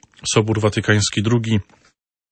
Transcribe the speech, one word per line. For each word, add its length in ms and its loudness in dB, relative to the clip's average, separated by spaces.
Sobór 280 0
Watykański 600 0
drugi, 360 0